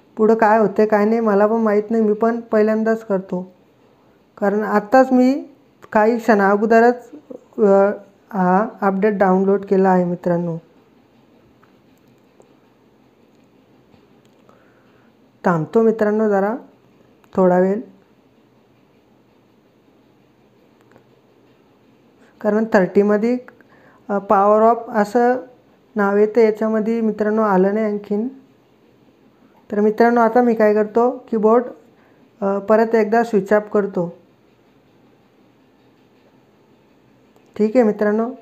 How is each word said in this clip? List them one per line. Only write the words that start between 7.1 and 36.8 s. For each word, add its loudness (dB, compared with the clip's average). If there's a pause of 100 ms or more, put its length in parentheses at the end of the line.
अ, 4 (420)
हा 0 (120)
अपडेट -2
डाउनलोड 2
केला 2
आहे 2
मित्रांनो. -4 (4000)
थांबतो 0
मित्रांनो 0
जरा -2 (760)
थोडा 2
वेळ, 0 (4000)
कारण -2
थर्टीमध्ये, 0 (720)
अ, -4
power 2
off 2
असं 0 (600)
नाव 0
येतं, 2
याच्यामध्ये 0
मित्रांनो -2
आलं 2
नाही -2
आणखीन. -6 (1400)
तर -4
मित्रांनो 2
आता 2
मी 2
काय 2
करतो, -2
keyboard, 2 (760)
अ, -4
परत 0
एकदा 0
switch -2
up 0
करतो. -4 (3500)